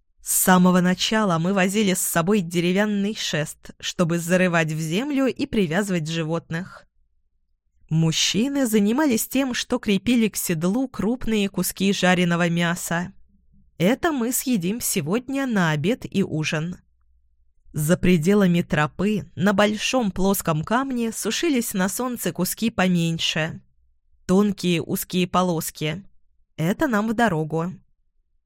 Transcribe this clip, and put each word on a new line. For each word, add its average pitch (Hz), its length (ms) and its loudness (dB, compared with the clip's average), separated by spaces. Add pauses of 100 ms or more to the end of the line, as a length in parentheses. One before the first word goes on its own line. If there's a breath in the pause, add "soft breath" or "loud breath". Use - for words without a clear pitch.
(260)
С - 120 -2
самого 185 440 6
начала 185 560 2
мы 170 160 0
возили 196 400 2
с 180 60 -2
собой 185 420 0
деревянный 190 720 0
шест, - 640 -6
чтобы 170 380 -2
зарывать 170 540 2
в 156 80 -4
землю 254 480 0
и - 180 -4
привязывать 180 640 0
животных. 165 760 -6 (1040)
Мужчины 190 720 2
занимались 220 640 2
тем, 262 260 0
что - 240 -4
крепили 220 500 2
к - 80 -10
седлу 185 520 -2
крупные 220 600 -2
куски 190 460 -2
жареного 180 560 2
мяса. 170 640 -2 (640)
Это 254 340 0
мы 254 200 -2
съедим 233 500 -2
сегодня 226 640 -4
на 202 240 2
обед 151 400 -2
и 196 140 0
ужин. 156 540 -4 (920)
За 156 240 0
пределами 180 680 2
тропы, 170 720 -2
на 196 180 2
большом 208 560 2
плоском 180 540 0
камне, 240 480 -2
сушились 240 640 -2
на 185 120 2
солнце 240 440 -4
куски 185 400 -2
поменьше. 175 880 0 (640)
Тонкие 185 560 2
узкие - 460 -2
полоски. 180 760 -2 (540)
Это 185 300 0
нам 220 220 0
в 233 40 -2
дорогу. 165 600 0 (720)